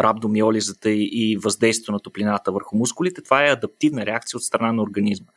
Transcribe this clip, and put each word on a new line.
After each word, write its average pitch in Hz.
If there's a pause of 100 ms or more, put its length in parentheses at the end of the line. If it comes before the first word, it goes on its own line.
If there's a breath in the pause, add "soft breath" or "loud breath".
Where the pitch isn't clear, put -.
рhabdomyолизата 110
и, 104
и 110
въздействието 110
на 101
топлината 104
върху 98
мускулите. 156
Това 143
е 147
адаптивна 127
реакция 113
от 113
страна 117
на 113
организма. 101